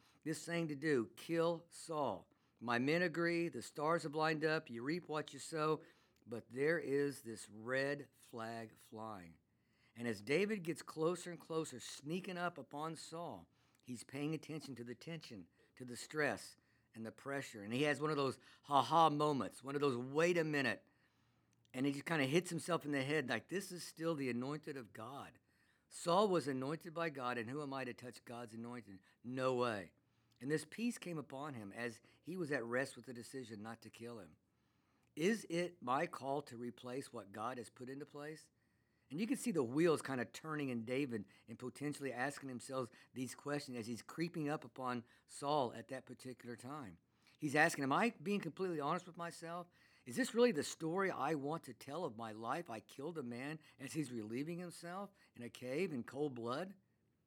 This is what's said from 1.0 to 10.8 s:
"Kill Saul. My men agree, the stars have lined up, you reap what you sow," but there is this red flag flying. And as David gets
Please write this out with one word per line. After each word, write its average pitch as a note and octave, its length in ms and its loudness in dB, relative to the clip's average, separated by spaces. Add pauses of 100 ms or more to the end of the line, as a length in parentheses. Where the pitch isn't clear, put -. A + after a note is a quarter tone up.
"Kill E3 540 2
Saul. C#3 560 -2 (340)
My A#2 180 4
men D3+ 240 4
agree, E3+ 460 2
the B2+ 140 -6
stars D#3 400 0
have D3 120 -6
lined D#3 300 2
up, D#3+ 240 2
you A#2 140 -8
reap D#3+ 260 -2
what D3+ 240 -4
you C#3 60 -12
sow," D3+ 420 0 (460)
but A2 260 -8
there D3 260 4
is C#3+ 440 2
this A2 260 -10 (140)
red C3+ 440 0 (240)
flag A2+ 400 -6 (200)
flying. G#2+ 440 -10 (640)
And A#2 100 -4
as G#2 140 0
David F3 440 2
gets D#3 180 -4